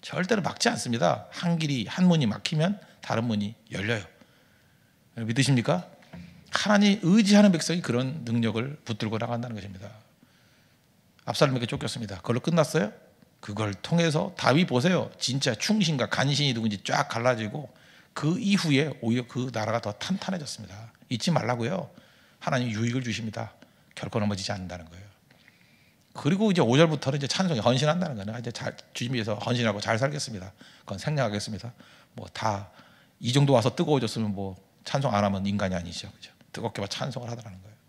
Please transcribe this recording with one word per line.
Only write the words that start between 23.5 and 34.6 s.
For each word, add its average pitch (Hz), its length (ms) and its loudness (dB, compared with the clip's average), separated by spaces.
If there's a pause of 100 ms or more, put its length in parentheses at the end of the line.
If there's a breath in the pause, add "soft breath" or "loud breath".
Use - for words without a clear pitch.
결코 - 240 -6
넘어지지 104 320 -2
않는다는 90 380 -10
거예요. 92 160 -20 (1080 soft breath)
그리고 196 360 2
이제 180 120 4
오 120 160 6
절부터는 156 400 4
이제 139 100 -4
찬송에 170 320 0
헌신한다는 151 560 2 (100)
거예요. 110 140 -8
"이제 117 120 -8
잘, - 240 -8 (180)
주님 123 200 -4
위해서 110 220 -2
헌신하고 113 460 0
잘 113 180 0
살겠습니다. 120 520 -4 (280 loud breath)
그건 - 180 -10
생략하겠습니다." 113 760 -4 (400 loud breath)
뭐 101 200 -12
다 101 380 -4 (480 loud breath)
이 120 140 -2
정도 139 200 6
와서 113 220 4
뜨거워졌으면 117 600 0
뭐 98 200 -8 (300)